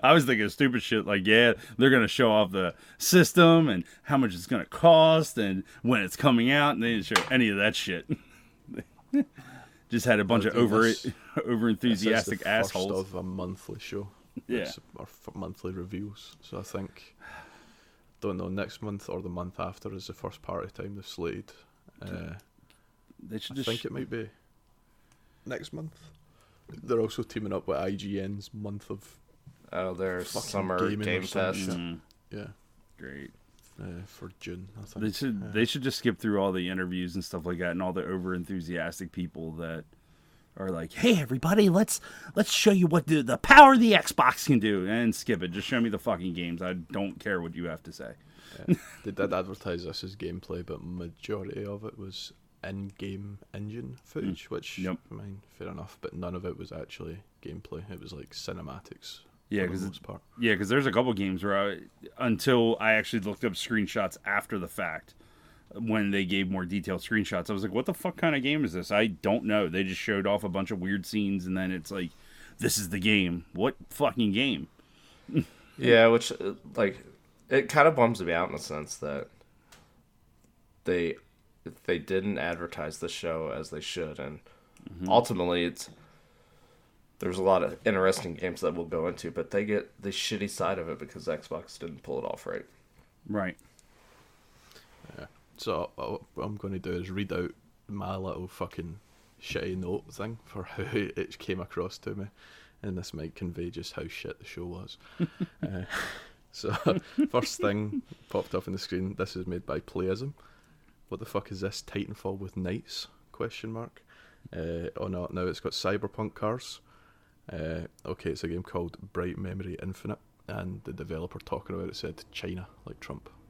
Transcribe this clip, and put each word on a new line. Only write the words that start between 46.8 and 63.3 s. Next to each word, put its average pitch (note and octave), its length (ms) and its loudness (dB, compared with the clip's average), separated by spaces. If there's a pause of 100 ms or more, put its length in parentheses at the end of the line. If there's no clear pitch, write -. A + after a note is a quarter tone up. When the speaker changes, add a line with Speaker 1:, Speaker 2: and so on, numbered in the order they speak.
Speaker 1:
care F#2 240 -2
what E2+ 140 -8
you E2+ 80 -6
have D#2+ 180 -8
to E2 100 -16
say. A#1 200 -14 (560)
Speaker 2:
Yeah. F3+ 80 6 (280)
They G#2+ 60 -6
did F#2+ 240 -2
advertise F#2 500 -6
this D#2+ 200 -10
as G2 100 -12
gameplay, F2 500 -10
but - 200 -10
majority F#2 800 -8
of G2+ 200 -10
it A2 140 -12
was F#2+ 340 -12 (300)
in-game G2 760 -10 (140)
engine A#2 520 -10
footage, - 420 -6
Speaker 1:
Mm. - 40 -14
Speaker 2:
which, - 280 -10
Speaker 1:
Yep. F#2 200 -4 (120)
Speaker 2:
I - 40 -14
mean, G2+ 260 -14 (180)
fair F#2 80 -10
enough, F2+ 340 -12
but - 140 -10
none F2+ 220 -6
of F2+ 100 -8
it F2+ 100 -6
was E2+ 140 -14
actually E2 540 -12 (180)
gameplay. - 480 -12
It F2+ 100 -12
was, - 120 -16
like, C#2+ 180 -14
cinematics - 920 -12 (300)
Speaker 1:
Yeah, G#2 160 0
Speaker 2:
for - 0 -
the F2 80 -2
Speaker 1:
'cause F#2+ 140 -4
Speaker 2:
most - 140 -12
part. - 200 -16 (160)
Speaker 1:
yeah, A2 180 4
'cause F#2+ 140 -2
there's C3+ 160 4
a B2+ 60 0
couple A#2+ 200 2
games F#2+ 320 -2
where G2 140 2 (140)
I, E2 80 -10 (360)
until A#2 640 4
I A2 140 6
actually A2 260 2
looked G2 240 -6